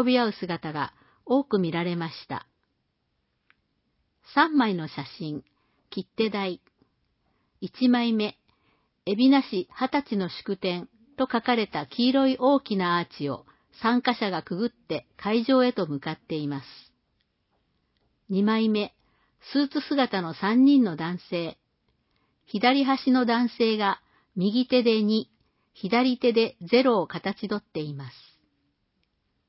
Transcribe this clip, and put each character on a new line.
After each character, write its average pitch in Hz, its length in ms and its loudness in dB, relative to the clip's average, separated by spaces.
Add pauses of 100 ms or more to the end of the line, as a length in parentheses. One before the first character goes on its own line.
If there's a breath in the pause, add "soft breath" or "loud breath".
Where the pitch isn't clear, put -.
び 254 140 4
合 240 100 2
う 208 40 -2
姿 170 400 -8
が 143 220 -6 (300 soft breath)
多 269 200 0
く 208 140 0
見 170 140 0
ら 170 120 -2
れ 175 100 -4
ま 165 160 -6
し - 160 -18
た。 - 200 -10 (1900)
三 311 220 4
枚 220 180 2
の 160 140 -6
写 143 160 -10 (140)
真、 151 260 -10 (460)
切 185 140 -8 (120)
手 220 140 0
台。 196 300 -6 (1000)
一 254 280 -2
枚 240 240 2
目、 214 260 -2 (680)
海 220 240 4
老 277 80 6
名 262 40 2
市 180 280 -4
二 - 180 -4
十 285 140 -2
歳 233 140 -4
の 185 120 -2
祝 - 280 -8
典 175 320 -6 (280)
と 262 140 0
書 233 100 0
か 247 160 0
れ 214 100 0
た 151 200 -8
黄 240 220 0
色 269 200 4
い 262 100 0
大 269 220 4
き - 160 -4
な 175 220 0
ア 170 60 -2
ー - 120 -16
チ 143 140 -6
を - 160 -10 (340 soft breath)
参 247 220 0
加 240 120 0
者 214 160 -4
が 165 120 -6
く - 140 -8
ぐ 214 100 -2
っ - 40 -4
て - 360 -10 (100)
会 226 280 -2
場 254 200 4
へ 247 80 0
と 185 140 -4
向 143 140 -6
か 156 120 -8
っ 156 60 -12
て - 160 -10
い 151 140 -4
ま 139 120 -6
す。 131 60 -16 (1600)
二 196 140 0
枚 220 260 2
目、 208 260 -2 (580)
ス 277 80 0
ー 285 80 0
ツ 294 120 -6
姿 254 420 -2
の 165 120 -8
三 233 300 2
人 277 180 6
の 175 140 -2
男 170 220 -6 (120)
性。 170 260 -6 (880)
左 262 380 2
端 262 280 2
の 254 140 4
男 233 220 2
性 226 280 0
が 196 240 -2 (340)
右 208 320 0
手 254 160 2
で 220 200 2
二、 214 280 0 (420)
左 240 460 0
手 240 140 2
で 226 300 0
ゼ 233 200 4
ロ 233 180 2
を 156 60 -2
形 196 420 -6
取 - 120 -6
っ - 20 -16
て - 180 -10
い 147 140 -8
ま 135 160 -14
す。 - 60 -20 (1300)